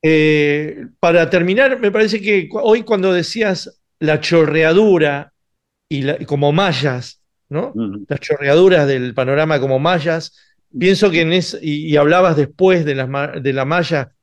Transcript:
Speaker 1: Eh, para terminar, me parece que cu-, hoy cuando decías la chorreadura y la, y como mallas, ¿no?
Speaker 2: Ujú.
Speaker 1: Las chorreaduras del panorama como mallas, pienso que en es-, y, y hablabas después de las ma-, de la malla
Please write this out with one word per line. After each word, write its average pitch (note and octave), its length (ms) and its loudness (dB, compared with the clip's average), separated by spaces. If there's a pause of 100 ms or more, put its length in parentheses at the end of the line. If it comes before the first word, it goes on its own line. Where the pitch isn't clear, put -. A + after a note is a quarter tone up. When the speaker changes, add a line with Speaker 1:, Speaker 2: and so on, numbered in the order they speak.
Speaker 1:
Eh, D3+ 840 0 (120)
para E3+ 300 2
terminar, G#3 500 2
me G#3+ 120 0
parece G#3+ 320 0
que F#3+ 260 -2
cu-, - 140 -8
hoy A3+ 200 2
cuando F#3+ 300 0
decías F#3 720 -4 (160)
la D3+ 220 0
chorreadura D#3+ 1120 2 (580)
y C#3 120 -4
la, C#3 160 -2
y C#3+ 60 -10
como C#3+ 280 0
mallas, C#3+ 680 -2 (300)
¿no? F#3 240 -8
Speaker 2:
Ujú. G#2 340 -8
Speaker 1:
Las C#3+ 120 -6
chorreaduras D3+ 680 2
del B2+ 260 -2
panorama C#3 480 0
como C3 180 0
mallas, E3 600 -2 (380)
pienso F#3+ 340 2
que E3 120 0
en D#3+ 120 0
es-, F3+ 260 -2
y, D3+ 320 -6
y D3 40 2
hablabas E3 400 4
después F3 480 0
de D3 100 -4
las C3 140 -4
ma-, C#3 200 -6
de C#3 240 -4
la C3+ 140 -2
malla D#3 460 -2 (100)